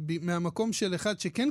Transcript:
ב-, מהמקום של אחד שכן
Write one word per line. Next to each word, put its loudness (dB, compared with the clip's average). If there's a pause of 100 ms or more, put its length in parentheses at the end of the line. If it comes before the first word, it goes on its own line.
ב-, -2
מהמקום 0
של 0
אחד -2
שכן 0